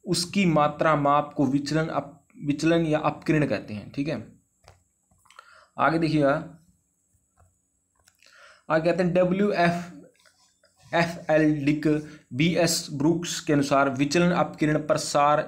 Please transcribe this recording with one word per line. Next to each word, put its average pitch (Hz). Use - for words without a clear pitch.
उसकी 190
मात्रा 156
माप 143
को 143
विचलन 147
अप-, -
विचलन 160
या 151
अपकिरण 151
कहते 104
हैं। 101
ठीक 143
है, 113
आगे 151
देखिएगा, 151
आगे 160
कहते 180
हैं 170
डब्ल्यू 185
एफ़, 170
एफ़ 170
एल 151
डिक, 151
बी 160
एस 170
ब्रूक्स 156
के 156
अनुसार 139
विचलन 147
अपकिरण 151
प्रसार 151